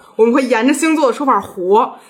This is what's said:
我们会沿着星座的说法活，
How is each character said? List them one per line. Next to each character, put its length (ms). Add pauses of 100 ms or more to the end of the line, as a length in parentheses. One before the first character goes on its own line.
(160)
我 80
们 100
会 80
沿 260
着 60
星 200
座 120
的 80
说 100
法 160
活， 580 (120)